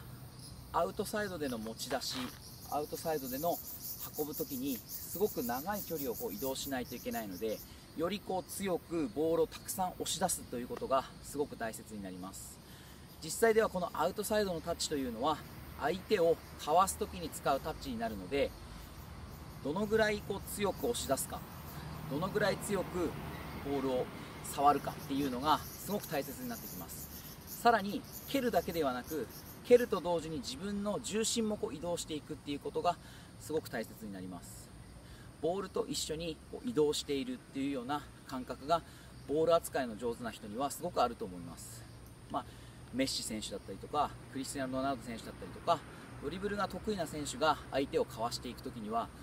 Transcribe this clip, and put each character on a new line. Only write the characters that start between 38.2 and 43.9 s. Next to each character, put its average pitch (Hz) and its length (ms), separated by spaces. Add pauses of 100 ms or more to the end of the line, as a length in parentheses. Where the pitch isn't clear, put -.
感 127 180
覚 135 220
が 165 160 (440)
ボ 147 140
ー 160 60
ル 170 80
扱 - 260
い 123 60
の 113 100
上 117 160
手 117 100
な 113 60
人 107 180
に 104 80
は 135 140
す 143 140
ご 175 80
く 160 100
あ - 60
る 117 80
と - 100
思 90 100
い - 60
ま 165 160
す。 - 260 (480)
ま 143 80
あ、 123 60 (480)
メ 131 100
ッ 131 40
シ - 140
選 107 200
手 - 100
だ 101 60
っ - 20
た 101 140
り 95 40
と - 100
か、 147 220 (220)